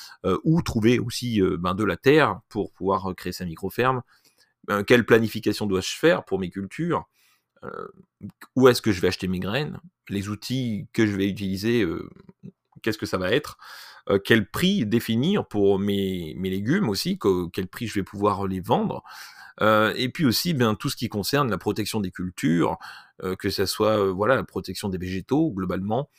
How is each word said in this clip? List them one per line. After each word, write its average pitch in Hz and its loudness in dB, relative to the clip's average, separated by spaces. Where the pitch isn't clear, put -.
euh, 95 2
ou 165 4
trouver 117 4
aussi, 117 -2
euh, 90 2
ben, 90 -2
de 107 -2
la 90 0
terre 135 4
pour 95 -4
pouvoir, 92 -2
euh, 92 -4
créer - -10
sa 90 -8
micro-ferme, 117 -2
ben, 101 0
quelle 120 6
planification 110 4
dois-je 95 -2
faire 170 2
pour 95 -2
mes 92 -4
cultures, 135 -6
euh, 50 -12
où 127 8
est-ce 117 4
que 110 2
je 90 -2
vais 90 4
acheter - -2
mes 92 -2
graines, 117 -6
les 98 -4
outils 110 -4
que 113 2
je 101 0
vais 98 0
utiliser, 101 -2
euh, 82 -4
qu'est-ce 110 -2
que - -6
ça 95 -2
va 92 0
être, - -2
euh, 98 4
quel 113 2
prix 185 0
définir 117 0
pour 98 4
mes, 95 -2
mes 95 -4
légumes 107 0
aussi, 170 -2
que, 90 2
quel 92 -6
prix - -10
je 104 -8
vais 98 0
pouvoir 101 -2
les 95 -4
vendre, 160 -2
euh, 107 4
et 127 -2
puis 160 -2
aussi, 143 2
ben, 117 2
tout 143 -6
ce - -6
qui 113 -6
concerne 117 -2
la 92 -2
protection 107 -2
des 92 -2
cultures, 92 0
euh, 92 -4
que 101 -4
ça 95 0
soit, 107 2
euh, 98 2
voilà, 104 2
la 101 0
protection 95 -8
des 92 -4
végétaux, 95 -2
globalement, 95 -4